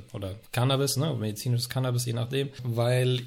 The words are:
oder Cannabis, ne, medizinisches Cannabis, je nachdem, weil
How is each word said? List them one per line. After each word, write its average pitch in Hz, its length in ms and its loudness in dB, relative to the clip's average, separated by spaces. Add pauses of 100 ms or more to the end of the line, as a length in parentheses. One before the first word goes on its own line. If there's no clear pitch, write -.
(120)
oder 98 240 -6 (160)
Cannabis, 135 460 2
ne, 147 160 0
medizinisches 113 560 -2
Cannabis, 123 360 0
je 123 60 -2
nachdem, 131 380 -2 (140)
weil 127 640 2